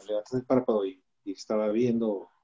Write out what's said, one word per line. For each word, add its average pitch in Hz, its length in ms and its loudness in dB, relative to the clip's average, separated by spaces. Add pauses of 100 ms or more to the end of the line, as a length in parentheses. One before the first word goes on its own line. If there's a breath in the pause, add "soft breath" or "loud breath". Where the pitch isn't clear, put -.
levantó 107 300 -4
el 127 80 -2
párpado 117 420 2
y, 95 160 -8 (220)
y 98 80 -8
estaba 107 380 -2
viendo, 113 600 0 (140)